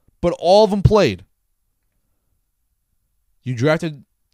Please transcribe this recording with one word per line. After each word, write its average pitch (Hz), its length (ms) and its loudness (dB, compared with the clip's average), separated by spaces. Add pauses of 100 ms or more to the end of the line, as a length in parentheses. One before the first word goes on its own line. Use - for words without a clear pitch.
(220)
But 170 160 -2
all 202 260 4
of 190 60 -2
them 202 120 -4
played. 165 420 0 (2250)
You 127 120 -8
drafted 151 500 -4 (300)